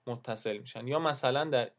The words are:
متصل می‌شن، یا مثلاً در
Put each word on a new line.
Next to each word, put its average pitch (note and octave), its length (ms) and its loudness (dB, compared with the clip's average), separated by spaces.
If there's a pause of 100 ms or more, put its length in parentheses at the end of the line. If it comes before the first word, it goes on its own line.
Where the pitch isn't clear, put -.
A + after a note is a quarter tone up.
متصل A2+ 520 -4
می‌شن، A#2 300 -10
یا D3 100 2
مثلاً C#3+ 460 2
در C3 340 2